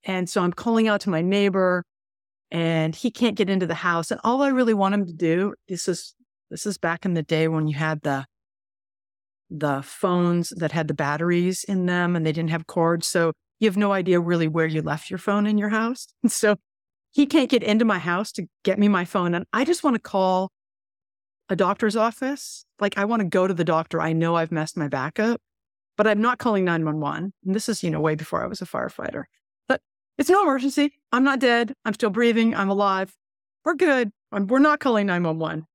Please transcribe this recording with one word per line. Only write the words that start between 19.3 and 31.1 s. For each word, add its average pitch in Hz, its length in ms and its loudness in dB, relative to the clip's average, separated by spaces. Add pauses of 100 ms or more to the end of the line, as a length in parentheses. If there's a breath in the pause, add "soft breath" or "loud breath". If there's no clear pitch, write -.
And 175 180 -2
I 240 120 2
just 339 200 0
want 254 100 4
to 214 60 -2
call 190 500 0 (1000)
a 185 80 -2
doctor's 202 400 0
office. 233 680 -4 (160)
Like, 202 160 -2
I 196 80 0
want 220 160 0
to 185 80 0
go 185 180 2
to 185 80 0
the 170 100 0
doctor. 160 360 0
I 160 120 0
know 165 240 0
I've 165 160 -2
messed 156 240 -4
my 151 120 -4
back 139 300 -4
up, 233 220 0 (560)
but 214 100 2
I'm 214 160 2
not 247 160 0
calling 208 260 2
nine 170 200 0
one 151 160 -2
one. 160 320 -6 (120)
And 190 100 -2
this 214 140 -4
is, 214 140 -4
you 175 80 -2
know, 156 100 -2
way 156 140 0
before - 280 -4
I - 40 -4
was - 160 -8
a 175 40 -10
firefighter. - 580 -8 (440)
But - 120 -2 (360)
it's 294 140 0
no 403 120 6
emergency. 285 520 0 (180)